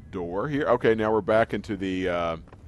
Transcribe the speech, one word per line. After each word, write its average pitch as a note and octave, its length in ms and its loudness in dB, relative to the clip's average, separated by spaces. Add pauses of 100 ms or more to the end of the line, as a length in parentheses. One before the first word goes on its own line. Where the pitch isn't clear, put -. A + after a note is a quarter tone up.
(100)
door F#2 380 -6
here. C#3+ 180 -2
Okay, A#2 300 4
now A2 160 0
we're A2 100 4
back A2 320 2
into G#2 220 -6
the, F#2 320 -2
uh, E2+ 280 -2 (320)